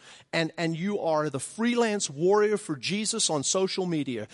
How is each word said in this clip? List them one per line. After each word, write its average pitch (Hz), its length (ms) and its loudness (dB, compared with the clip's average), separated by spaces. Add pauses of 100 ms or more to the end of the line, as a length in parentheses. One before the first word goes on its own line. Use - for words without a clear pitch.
(320)
and, 165 240 0
and 165 220 -2
you 202 220 -2
are 151 320 0
the 139 80 -4
freelance 226 720 0
warrior 202 460 4
for 160 180 -4
Jesus 196 520 -2
on 147 160 0
social 190 440 0
media, 135 460 -2